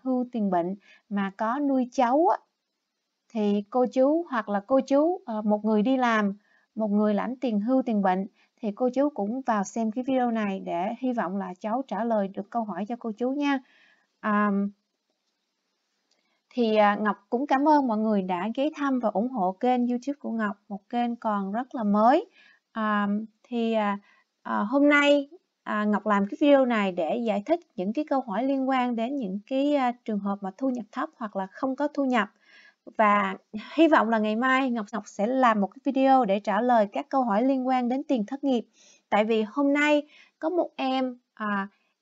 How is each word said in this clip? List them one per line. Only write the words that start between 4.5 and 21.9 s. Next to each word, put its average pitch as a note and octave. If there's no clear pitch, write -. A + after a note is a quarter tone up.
cô C4+
chú, D4+
ờ, G#3+
một G#3
người G#3+
đi C4
làm, A3
một A3
người G#3
lãnh G3+
tiền A3+
hưu, B3+
tiền A3
bệnh, F#3+
thì G#3
cô B3
chú C#4
cũng A3
vào G#3+
xem A3+
cái B3
video B3+
này G3+
để F#3
hy B3+
vọng F#3+
là F#3
cháu A3
trả G#3
lời G#3+
được G3
câu A#3
hỏi G3
cho A#3+
cô A3+
chú A#3+
nha. C#4+
À, G#3
thì, A3+
à, G#3
Ngọc G#3+
cũng B3
cảm C#4+
ơn D4
mọi A3
người G#3+
đã F#3
ghé C4+
thăm C4+
và A#3
ủng G#3+
hộ G3
kênh B3
YouTube B3
của A3+
Ngọc, G#3+
một G3+
kênh A#3+
còn G3+
rất B3
là A#3+
mới. A3